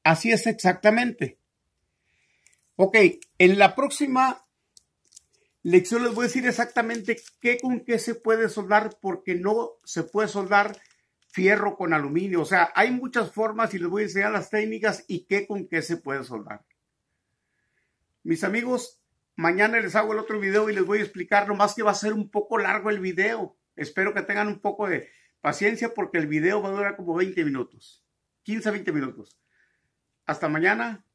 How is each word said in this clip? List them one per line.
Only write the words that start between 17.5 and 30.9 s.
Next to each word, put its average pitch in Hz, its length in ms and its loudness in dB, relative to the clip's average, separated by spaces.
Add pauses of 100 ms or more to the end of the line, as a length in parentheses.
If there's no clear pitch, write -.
Mis 165 200 -2
amigos, 240 600 -4 (320)
mañana 196 440 2
les 196 160 -4
hago 214 180 0
el 214 60 -2
otro 220 200 -6
video 208 280 0
y 208 60 -2
les 190 120 0
voy 208 140 0
a 208 40 -2
explicar, 202 440 0
nomás 202 280 0
que 226 80 -4
va 208 80 4
a 196 40 0
ser 214 180 -2
un 208 180 -4
poco 214 260 -2
largo 196 320 0
el 208 100 -2
video. 185 600 -4 (160)
Espero 190 400 -4
que 190 80 -4
tengan 208 240 -2
un 208 120 -6
poco 202 280 -4
de 151 200 -4 (320)
paciencia 226 540 -2
porque 180 240 -4
el 156 80 0
video 170 380 0
va 196 60 -6
a 196 40 -4
durar 202 220 -4
como 170 180 -6
veinte 180 320 -2
minutos, - 580 -8 (380)
quince 220 280 -4
a - 20 0
veinte 196 200 -6
minutos. 131 460 -6 (880)
Hasta 156 240 -4
mañana. 202 640 -2